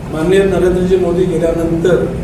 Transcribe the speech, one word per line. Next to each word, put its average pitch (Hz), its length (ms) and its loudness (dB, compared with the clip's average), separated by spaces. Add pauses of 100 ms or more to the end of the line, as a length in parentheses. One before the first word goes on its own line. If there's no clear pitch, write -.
(120)
माननीय 180 300 2
नरेंद्रजी 180 540 2
मोदी 175 280 0
गेल्यानंतर 165 800 0 (200)